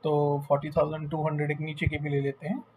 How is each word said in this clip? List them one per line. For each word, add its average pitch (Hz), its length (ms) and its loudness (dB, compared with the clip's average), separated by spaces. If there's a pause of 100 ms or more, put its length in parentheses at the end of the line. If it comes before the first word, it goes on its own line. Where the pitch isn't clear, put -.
तो 147 460 2
फ़ोर्टी 143 200 2
थाउजेंड 151 420 0
टू 156 160 -2
हंड्रेड 147 240 0
एक 147 80 -2
नीचे 156 280 -2
के 151 100 0
भी 147 120 -4
ले 143 120 2
लेते 139 260 -4
हैं। 247 160 -4 (140)